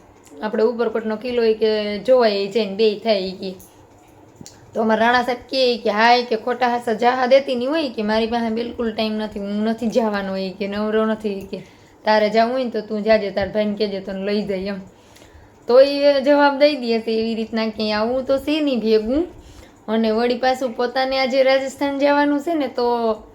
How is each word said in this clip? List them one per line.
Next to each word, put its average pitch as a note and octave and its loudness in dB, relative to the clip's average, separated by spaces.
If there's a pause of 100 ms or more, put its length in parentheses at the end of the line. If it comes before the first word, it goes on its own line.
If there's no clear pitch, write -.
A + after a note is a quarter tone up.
(420)
આપણે A3 -2
ઉપરકોટનો A3 -2
કિલ્લો A#3+ -4
ઈ A3 4
કે G#3+ 0
જોવાય G#3 4
જાય G3+ 0
ને F#3+ -8
બેય G#3+ 2
થાય A3 0
ઈ F#3 -6
કે. F#3+ -10 (1200)
તો A3 -2
અમારા A3 2
રાણા A#3+ 2
સાહેબ B3 -4 (120)
કહે B3 0
કે G#3+ -2
હા, A3 4
ઈ B3 4
કે A3+ -2
ખોટા A#3+ -2
હાસા A#3+ -2
જાહા B3 0
દેતી C4+ 4
નહીં B3 -4
હોય D4+ -2
કે A3 -8
મારી A3 0
પાસે A#3 -2
બિલકુલ A#3 -4
ટાઈમ A3 -4
નથી, G#3+ -6
હું G#3 -4
નથી A3+ -2
જવાનો G3+ -2
ઈ F#3+ -6
કે, G3 -8
નવરો G#3+ -2
નથી G#3+ -4
ઈ G3 -8
કે, F#3+ -12 (460)
તારે G#3+ 2
જાવું A3+ 2
હોય C4 -2
ને A#3 -6
તો A3 -6
તું G#3+ -6
જાજે, G3+ 2
તાર G3 -2
ભાઈને G#3 -2
કહેજે G3 -4
તને F#3+ -8
લઈ G#3 -2
જાય F#3+ -4
એમ. G3 -6 (880)
તો B3 8
ઈ C#4+ 4
જવાબ C#4+ 6
દઈ D4 4
દે A3+ -2
છે A3+ -4
એવી A3 -2
રીતના A3 -4
કે G#3+ -4
આવું A#3+ -2
તો C4+ 0
છે D4+ -2
નહીં C4+ 0
ભેગું. A3 2 (640)
અને A3 0
વળી A#3+ 0
પાછું C4 -2
પોતાને C4 -2
આજે C4 2
રાજસ્થાન C4+ 0
જવાનું C#4+ 2
છે E4+ -4
ને, C#4 -2
તો B3 -4 (480)